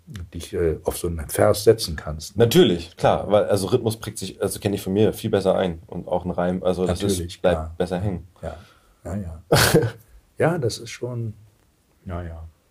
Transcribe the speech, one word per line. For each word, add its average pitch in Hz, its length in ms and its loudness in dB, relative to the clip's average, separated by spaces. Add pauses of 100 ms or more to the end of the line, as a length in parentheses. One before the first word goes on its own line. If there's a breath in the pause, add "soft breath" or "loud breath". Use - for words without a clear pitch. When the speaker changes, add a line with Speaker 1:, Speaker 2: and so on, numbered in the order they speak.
(340)
Speaker 1:
dich, 82 200 -10
äh, 85 300 0
auf - 140 -4
so 85 100 -4
einen 82 220 -6
Vers 104 340 2
setzen 110 320 4
kannst. - 400 -10
Speaker 2:
Natürlich, 113 640 4
klar, 95 340 2
weil, 101 140 6
also 98 220 2
Rhythmus 113 280 0
prägt - 220 -12
sich, 95 240 -10
also 98 180 -2
kenne 101 160 -2
ich 98 60 -4
von 95 100 -4
mir, 101 220 4
viel - 160 -6
besser 95 260 2
ein 90 320 -2
und 85 220 -10
auch 87 160 -2
ein 90 60 -2
Reim, 90 320 -2
also 92 220 0
das 87 160 0
Speaker 1:
Natürlich, 90 340 -2
Speaker 2:
ist, - 60 -20
bleibt 87 140 4
Speaker 1:
klar. 80 220 -6
Speaker 2:
besser 90 240 -2
hängen. 95 260 -4 (140)
Speaker 1:
Ja, - 160 -10 (480 soft breath)
ja, - 100 -6
ja. 87 340 -10
Speaker 2:
<laughs> - 880 0
Speaker 1:
Ja, 160 200 2
das 120 220 -2
ist 113 100 -14
schon, 120 440 -8 (720)
ja, 90 180 -6
ja. 82 200 -12 (280)